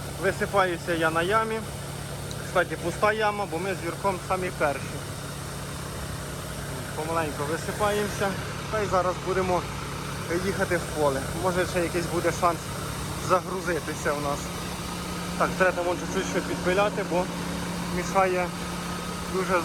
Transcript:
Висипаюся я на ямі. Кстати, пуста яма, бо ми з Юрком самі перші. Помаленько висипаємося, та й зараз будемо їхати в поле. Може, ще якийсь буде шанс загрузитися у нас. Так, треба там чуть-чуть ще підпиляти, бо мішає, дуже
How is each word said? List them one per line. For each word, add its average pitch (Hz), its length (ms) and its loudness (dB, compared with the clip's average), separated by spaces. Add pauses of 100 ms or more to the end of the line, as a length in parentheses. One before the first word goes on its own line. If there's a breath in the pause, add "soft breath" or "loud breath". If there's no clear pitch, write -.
(220)
Висипаюся 185 720 2
я 160 160 4
на 160 120 4
ямі. 220 380 2 (840)
Кстати, 175 380 2
пуста 208 300 2
яма, 208 380 2
бо 160 80 -2
ми 190 140 0
з 156 120 -4
Юрком 170 300 0 (120)
самі 185 300 0
перші. 143 380 0 (2000)
Помаленько 151 560 0
висипаємося, 202 800 0 (420)
та 214 100 0
й 208 40 2
зараз 180 300 4 (120)
будемо 185 340 2 (840)
їхати 185 320 2
в 151 220 -2
поле. 139 200 4 (240)
Може, 180 220 4
ще 180 140 0
якийсь 170 340 2
буде 170 180 4 (100)
шанс 170 160 6 (720)
загрузитися 165 840 2
у 143 80 0
нас. 143 180 0 (960)
Так, 175 200 4
треба 185 140 6
там 175 140 0
чуть-чуть 175 460 0
ще 180 80 0
підпиляти, 190 720 2
бо 180 120 4 (720)
мішає, 180 520 4 (840)
дуже 180 320 2